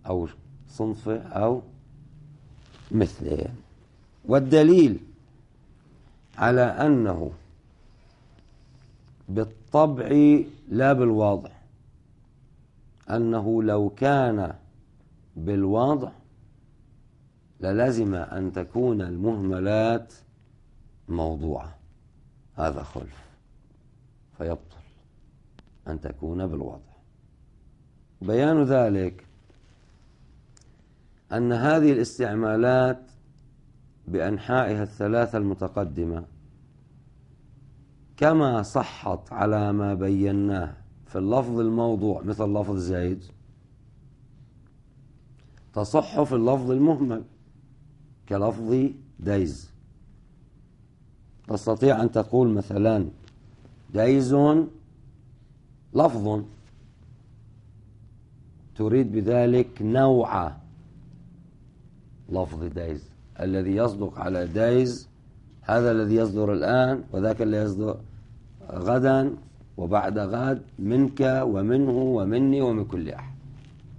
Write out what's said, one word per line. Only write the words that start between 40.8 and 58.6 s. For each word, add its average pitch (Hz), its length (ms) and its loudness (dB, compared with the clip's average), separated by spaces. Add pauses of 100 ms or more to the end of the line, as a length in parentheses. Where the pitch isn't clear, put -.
في - 120 -8
اللفظ 117 420 -2
الموضوع 110 600 0
مثل 107 220 -4
لفظ 101 320 -2
زيد، 90 480 -4 (2500)
تصح 151 480 0
في 131 120 -2
اللفظ 123 360 0
المهمل 135 520 2 (1080)
كلفظ 113 640 0 (300)
دايز. 90 500 -2 (1800)
تستطيع 110 540 2
أن 117 80 2
تقول 117 380 2
مثلًا: 101 600 0 (840)
"دايز 127 400 2 (1600)
لفظ"، 110 480 2 (2250)